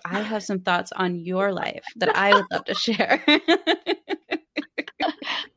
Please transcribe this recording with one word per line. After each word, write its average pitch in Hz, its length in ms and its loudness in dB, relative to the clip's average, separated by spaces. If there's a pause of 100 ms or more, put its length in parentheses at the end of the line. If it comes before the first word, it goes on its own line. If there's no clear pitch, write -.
I 180 180 -4
have 214 220 -4
some 196 180 -2
thoughts 175 300 0
on 180 240 0
your 185 360 0
life - 320 -6 (120)
that - 200 2
I 202 180 6
would 202 180 4
love - 140 -2
to - 80 -2
share.'" - 520 0
<laughs> - 40 6 (2250)